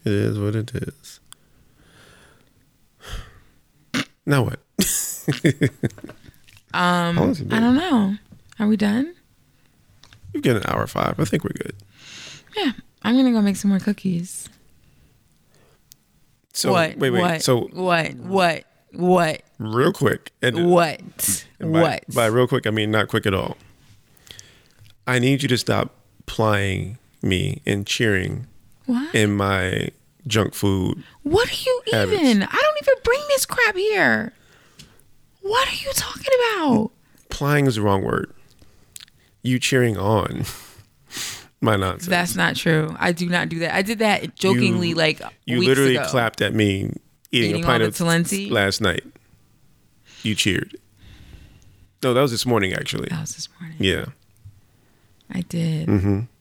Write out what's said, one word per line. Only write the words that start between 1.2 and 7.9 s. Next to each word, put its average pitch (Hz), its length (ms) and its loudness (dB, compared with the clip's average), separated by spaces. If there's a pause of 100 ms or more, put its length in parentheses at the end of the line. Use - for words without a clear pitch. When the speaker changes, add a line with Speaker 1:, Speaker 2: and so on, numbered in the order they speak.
Speaker 1:
Now 139 180 4
what? - 160 -6 (180)
<laughs> - 920 -2 (1040)
Speaker 2:
Um, 175 420 0
Speaker 1:
How 175 60 2
long - 60 2
has 208 120 -2
it - 60 -8
Speaker 2:
I - 20 -8
Speaker 1:
been? 220 140 0
Speaker 2:
don't 240 140 4
know. 247 380 2 (460)